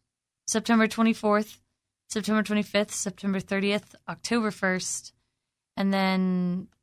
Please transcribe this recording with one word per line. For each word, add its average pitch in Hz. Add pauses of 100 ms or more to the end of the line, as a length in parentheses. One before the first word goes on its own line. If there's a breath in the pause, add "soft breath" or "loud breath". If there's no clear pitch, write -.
(460)
September 220
twenty-fourth, 214 (480)
September 214
twenty-fifth, 208
September 196
thirtieth, 202 (120)
October 214
first, 185 (640)
and 196
then 185 (140)